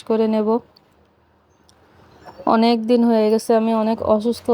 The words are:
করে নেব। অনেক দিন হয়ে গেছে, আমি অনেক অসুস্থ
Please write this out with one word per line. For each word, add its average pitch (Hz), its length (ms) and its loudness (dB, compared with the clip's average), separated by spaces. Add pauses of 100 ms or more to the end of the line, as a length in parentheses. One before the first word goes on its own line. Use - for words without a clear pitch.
করে 220 240 0
নেব। 220 200 -2 (2000)
অনেক 233 300 2 (100)
দিন 240 180 2
হয়ে 226 260 2
গেছে, 220 260 -2
আমি 226 180 0
অনেক 220 320 -2
অসুস্থ 220 480 -2